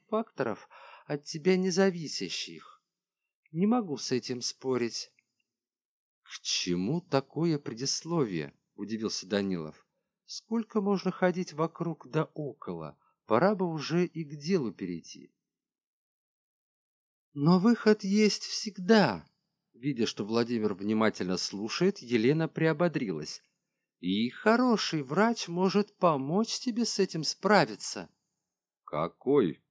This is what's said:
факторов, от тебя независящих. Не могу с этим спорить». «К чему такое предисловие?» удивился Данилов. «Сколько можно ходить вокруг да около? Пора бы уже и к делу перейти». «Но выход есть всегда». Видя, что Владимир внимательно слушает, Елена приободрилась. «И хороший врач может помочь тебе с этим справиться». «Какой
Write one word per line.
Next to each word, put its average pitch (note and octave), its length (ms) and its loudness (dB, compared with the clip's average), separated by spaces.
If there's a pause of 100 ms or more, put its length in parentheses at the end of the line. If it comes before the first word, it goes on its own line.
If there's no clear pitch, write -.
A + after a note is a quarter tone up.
факторов, - 600 -4 (360)
от D3 200 -6
тебя E3+ 320 0
независящих. E3+ 1300 -2 (680)
Не E3 140 -2
могу G#3+ 320 0
с - 140 -6
этим B2 300 -4
спорить». A#2+ 680 -4 (1120)
«К - 180 -18
чему F#2 600 -2
такое D3+ 560 -2
предисловие?» B2+ 960 -4 (220)
удивился G#2 520 -6
Данилов. F#2 600 -4 (380)
«Сколько - 560 -6
можно G3 300 0
ходить F3+ 420 0
вокруг D#3+ 560 -4
да D3+ 160 0 (100)
около? F2 640 -10 (280)
Пора E3+ 300 4
бы F#3 100 -2
уже D#3+ 400 0
и E3 180 -6
к D3+ 140 -14
делу D3 340 0
перейти». - 640 -10 (2000)
«Но D#3+ 260 6
выход G#3+ 440 2
есть G3+ 400 2
всегда». F3+ 840 2 (480)
Видя, A#2 340 -2
что - 180 -6
Владимир A2+ 480 0
внимательно G2+ 640 0
слушает, A2+ 640 -2
Елена B2+ 480 2
приободрилась. D3+ 960 -2 (560)
«И G2 300 0
хороший A3 760 2
врач G3 440 0
может F#3 500 0
помочь E3 600 0
тебе A#3 240 -2
с - 140 -2
этим F#3 260 0
справиться». A2+ 840 0 (760)
«Какой F2 840 2